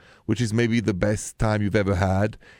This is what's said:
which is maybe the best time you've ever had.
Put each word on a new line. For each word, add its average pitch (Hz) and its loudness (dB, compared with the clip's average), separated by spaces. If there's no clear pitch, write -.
which 110 0
is 110 -2
maybe 117 2
the 107 0
best 101 -2
time 107 0
you've 101 -2
ever 98 2
had. 95 0